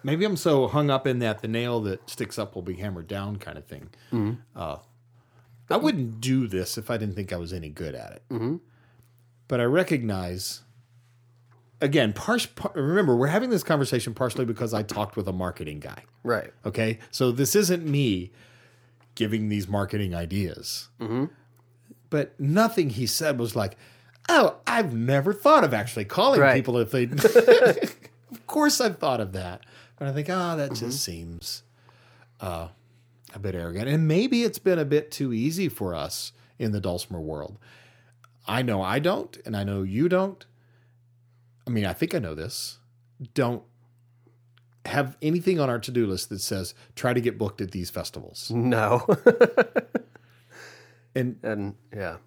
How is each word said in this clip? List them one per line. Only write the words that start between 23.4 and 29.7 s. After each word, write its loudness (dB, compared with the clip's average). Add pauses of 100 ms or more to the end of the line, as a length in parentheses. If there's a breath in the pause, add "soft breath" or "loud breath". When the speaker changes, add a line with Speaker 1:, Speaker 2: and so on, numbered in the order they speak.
Speaker 1:
like, -2 (520 soft breath)
"Oh, 6 (100)
I've 0
never 2
thought 6
of 2
actually -2
calling 4
Speaker 2:
Right. 8
Speaker 1:
people 2
if 0
they," 2
<laughs> -
Speaker 2:
<laughs> 6 (340)
Speaker 1:
Of -16
course 2
I've 0
thought 0
of -4
that. -8 (360 soft breath)